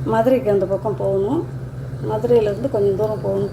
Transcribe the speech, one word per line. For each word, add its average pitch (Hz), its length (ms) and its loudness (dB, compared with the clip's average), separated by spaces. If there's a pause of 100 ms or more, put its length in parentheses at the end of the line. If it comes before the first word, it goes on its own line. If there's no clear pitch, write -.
(140)
மதுரைக்கு 226 400 2
அந்த 190 180 2
பக்கம் 196 300 -2
போகணும். 196 400 0 (680)
மதுரையிலேருந்து 226 680 2
கொஞ்சம் 202 240 2
தூரம் 214 260 -2
போகணும். 196 260 -2